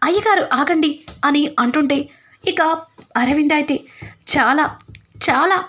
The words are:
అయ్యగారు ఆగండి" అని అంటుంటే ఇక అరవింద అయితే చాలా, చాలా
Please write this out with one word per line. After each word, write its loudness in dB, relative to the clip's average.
అయ్యగారు 0
ఆగండి" 0
అని 0
అంటుంటే 0
ఇక -2
అరవింద 2
అయితే 0
చాలా, 2
చాలా 0